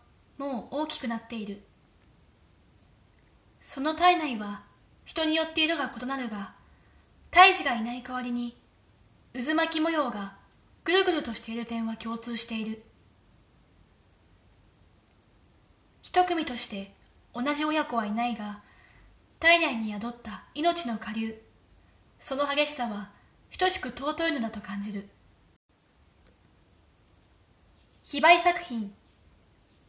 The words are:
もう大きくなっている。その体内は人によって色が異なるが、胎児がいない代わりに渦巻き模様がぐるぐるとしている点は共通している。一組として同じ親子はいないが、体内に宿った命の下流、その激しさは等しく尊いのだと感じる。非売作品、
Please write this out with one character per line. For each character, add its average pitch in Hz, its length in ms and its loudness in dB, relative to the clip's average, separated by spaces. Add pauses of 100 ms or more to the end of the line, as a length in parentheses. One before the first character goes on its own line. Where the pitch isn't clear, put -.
(400)
も 277 320 -6
う 269 100 -6
大 311 60 -2
き - 100 4
く 254 100 -4
な 226 100 -4
っ - 100 -14
て 233 80 -10
い 208 100 -8
る。 196 160 -10 (2000)
そ - 200 -6
の 311 120 0
体 349 240 6
内 269 220 -2
は 208 240 -8 (420)
人 320 200 -4
に 311 100 2
よ 320 80 2
っ 320 100 -8
て 320 100 0
色 311 140 0
が 277 180 -4
異 233 120 -10
な 269 100 -4
る 254 100 -6
が、 202 280 -10 (720)
胎 370 240 10
児 - 100 4
が 262 120 0
い 220 80 -4
な 240 100 -6
い 254 80 -10
代 254 140 -10
わ 247 80 -4
り 247 80 -6
に 240 260 -6 (760)
渦 262 220 -2
巻 320 160 2
き 320 100 0
模 330 120 2
様 294 180 0
が 202 240 -8 (500)
ぐ 320 80 -2
る 381 120 6
ぐ 370 80 0
る 311 120 0
と 226 120 -6
し - 40 -6
て - 120 -8
い 226 40 -6
る 240 100 -6
点 226 200 -4
は 226 120 -4
共 226 200 -6
通 233 180 -6
し 220 120 2
て 226 100 -4
い 214 80 -4
る。 220 160 -6 (3250)
一 359 240 4
組 339 200 -2
と 247 120 -8
し - 100 4
て 196 240 -8 (420)
同 240 100 -4 (100)
じ 294 100 0
親 302 220 0
子 254 100 -6
は 214 120 -2
い 208 40 -4
な 233 140 -2
い 233 100 -4
が、 208 260 -10 (800)
体 339 200 6
内 294 180 0
に 220 140 -4
宿 208 180 -6
っ 240 40 -8
た 214 300 -14 (120)
命 330 320 2
の 220 100 -4
下 214 160 -8
流、 220 220 -4 (840)
そ - 180 -4
の 285 120 0
激 285 180 2
し 294 60 0
さ 240 160 -2
は 202 220 -8 (480)
等 370 120 4
し - 80 6
く 254 120 -4
尊 302 400 -2
い - 20 2
の 285 80 -2
だ 226 100 -4
と 208 120 -12
感 202 200 -8
じ 208 120 -6
る。 196 140 -8 (3000)
非 - 200 -6
売 339 180 8
作 349 200 2
品、 220 320 -8 (960)